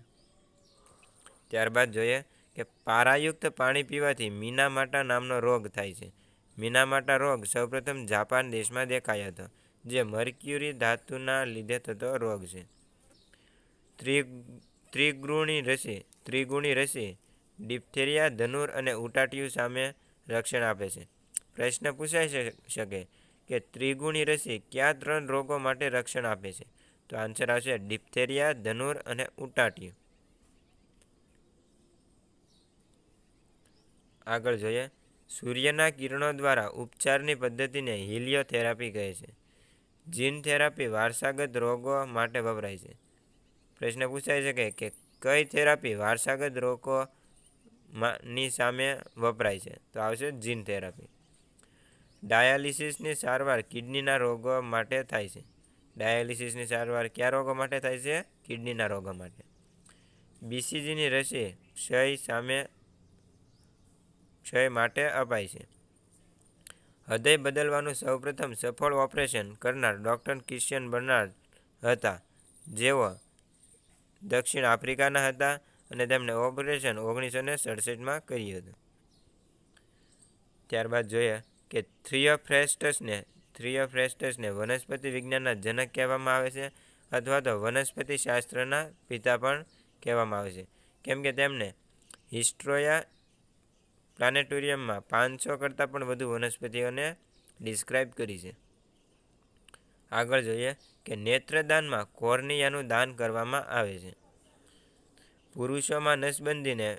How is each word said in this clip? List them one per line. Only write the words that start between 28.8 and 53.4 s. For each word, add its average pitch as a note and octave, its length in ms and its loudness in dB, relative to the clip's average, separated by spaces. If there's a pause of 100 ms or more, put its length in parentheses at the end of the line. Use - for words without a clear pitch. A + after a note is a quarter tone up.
અને B2 300 -6 (100)
ઉટાટિયું. A2 580 -2 (4000)
આગળ A#2 280 2
જોઈએ, A2+ 340 -2 (400)
સૂર્યના D3 600 2
કિરણો C#3 440 -2
દ્વારા C3+ 340 4
ઉપચારની C#3 680 0
પદ્ધતિને B2+ 600 -2
હિલિયોથેરાપી A#2 960 0
કહે G2 220 -4
છે. - 200 -16 (760)
જીન C#3+ 320 -2
થેરાપી D3 460 2
વારસાગત A#2+ 720 0
રોગો B2 480 0
માટે A#2 340 -2
વપરાય G#2+ 380 -4
છે. - 200 -20 (840)
પ્રશ્ન A#2+ 280 -2
પૂછાઈ C#3 360 0
શકે B2 280 0
કે G#2+ 200 -8 (300)
કઈ D3 240 4
થેરાપી C#3+ 500 4
વારસાગત B2+ 640 0
રોગો B2+ 500 0 (840)
મા-, A2+ 320 -2
ની B2+ 240 -4
સામે B2+ 500 0 (180)
વપરાય A2+ 420 0
છે? - 140 -14 (200)
તો A2+ 60 -6
આવશે A#2 320 -2
જીન A#2 320 -6
થેરાપી. F#2+ 440 -6 (1160)
ડાયાલિસિસની C#3+ 920 2
સારવાર C3 460 2